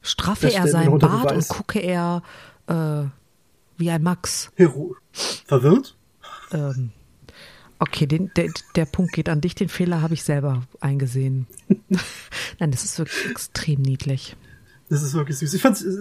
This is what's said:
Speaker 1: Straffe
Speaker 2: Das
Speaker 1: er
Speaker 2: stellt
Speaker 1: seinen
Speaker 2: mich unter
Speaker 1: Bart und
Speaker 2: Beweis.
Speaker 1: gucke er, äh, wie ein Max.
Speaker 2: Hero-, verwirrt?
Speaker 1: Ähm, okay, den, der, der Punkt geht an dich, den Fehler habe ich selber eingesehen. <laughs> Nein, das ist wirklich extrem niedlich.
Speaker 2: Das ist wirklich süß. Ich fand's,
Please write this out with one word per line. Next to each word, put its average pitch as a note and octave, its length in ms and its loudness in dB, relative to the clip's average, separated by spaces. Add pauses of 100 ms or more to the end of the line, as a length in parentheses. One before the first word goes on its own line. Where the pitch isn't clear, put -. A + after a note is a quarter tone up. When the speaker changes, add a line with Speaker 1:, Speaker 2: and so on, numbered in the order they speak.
Speaker 1:
Straffe - 440 0
Speaker 2:
Das - 80 4
Speaker 1:
er - 60 2
Speaker 2:
stellt D3 120 4
Speaker 1:
seinen E3 140 4
Speaker 2:
mich C3+ 80 6
unter D#3 140 6
Speaker 1:
Bart A3 140 2
und - 80 2
Speaker 2:
Beweis. - 180 0
Speaker 1:
gucke - 300 -4
er, F3 440 0 (440)
äh, D#3 380 -2 (720)
wie E3 120 0
ein E3 120 2
Max. - 540 -2
Speaker 2:
Hero-, D#3 380 4 (180)
verwirrt? - 840 2 (560)
Speaker 1:
Ähm, C3 380 -4 (880)
okay, - 280 0
den, E3 300 0
der, E3+ 160 0 (240)
der E3 80 4
Punkt F3 300 -2
geht D#3+ 160 -2
an D#3 100 0
dich, F3 140 -2
den F3+ 160 -2
Fehler F3 320 0
habe E3 120 0
ich - 80 -4
selber C#3 420 0 (160)
eingesehen. C3+ 640 -2 (220)
<laughs> - 920 -2
Nein, D#3+ 120 0
das B2 140 -2
ist - 140 -6
wirklich - 320 -4
extrem - 500 -4
niedlich. C3+ 560 -2 (540)
Speaker 2:
Das D3 120 0
ist C#3 120 -4
wirklich D3 240 -2
süß. D#3+ 160 -4
Ich F#3+ 80 0
fand's, B3+ 200 4 (180)